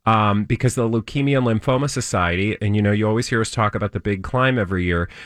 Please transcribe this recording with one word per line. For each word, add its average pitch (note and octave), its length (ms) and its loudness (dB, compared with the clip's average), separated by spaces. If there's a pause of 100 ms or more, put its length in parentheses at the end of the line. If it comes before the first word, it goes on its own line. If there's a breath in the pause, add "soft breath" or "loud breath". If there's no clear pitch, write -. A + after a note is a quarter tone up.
um, G#2+ 400 2
because A#2 300 0
the A#2 120 0
Leukemia C#3 500 0
and B2+ 80 2 (160)
Lymphoma C#3 280 0
Society, G2 720 0
and, G#2 160 0
you G#2+ 40 4
know, G#2 120 4
you G#2+ 120 0
always A2 220 0
hear A2+ 140 0
us G#2+ 100 -2
talk G#2+ 240 0
about G#2 160 -4
the G2+ 80 -6
big G2 240 -4
climb C3 340 0
every F2+ 280 0
year, E2+ 240 0 (160 loud breath)